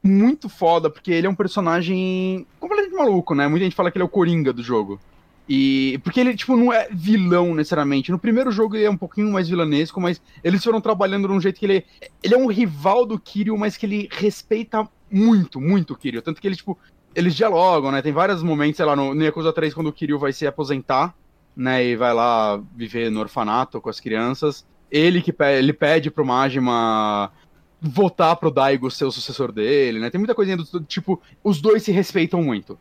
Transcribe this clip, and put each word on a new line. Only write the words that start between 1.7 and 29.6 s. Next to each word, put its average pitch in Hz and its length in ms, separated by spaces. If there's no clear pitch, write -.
completamente 392 380
maluco, 202 380
né? 143 140
Muita 165 160
gente 185 120
fala 175 140
que 180 80
ele 185 40
é 185 40
o - 20
Coringa 165 440
do 120 100
jogo. 107 360
E, 135 540
porque 214 180
ele, 247 140
tipo, 254 220
não 240 160
é 226 180
vilão 175 640
necessariamente. 147 560
No 180 80
primeiro 240 320
jogo 214 260
ele 214 100
é 208 40
um 202 60
pouquinho 208 340
mais 190 180
vilanesco, 160 520
mas 175 200
eles 180 220
foram 226 160
trabalhando 196 480
de 190 60
um 196 60
jeito 185 200
que 208 60
ele, 196 180
ele 214 120
é 247 40
um 262 80
rival 196 600
do 214 120
Kiryu, 214 400
mas 208 180
que - 100
ele 208 240
respeita 220 800
muito, 196 500
muito 165 320
o 123 40
Kiryu. 117 260
Tanto - 180
que 196 80
ele, - 80
tipo, - 220
eles 175 200
dialogam, 175 580
né? 139 100
Tem 147 100
vários 175 300
momentos, 151 360
sei 170 80
lá, 147 100
no, 139 180
no 156 80
Yakuza 156 300
três, 160 220
quando 156 140
o 147 40
Kiryu 147 260
vai 139 160
se 156 120
aposentar, 139 680
né? 127 260
E 123 140
vai 120 160
lá 113 480
viver 117 340
no 107 100
orfanato 113 600
com - 80
as 107 120
crianças. 123 680
Ele 170 320
que 180 100
pe-, 139 260
ele 135 140
pede 151 380
pro 151 160
Majima 117 1040
votar 170 500
pro 165 140
Daigo 135 400
ser - 140
o 131 80
sucessor 120 400
dele, 117 460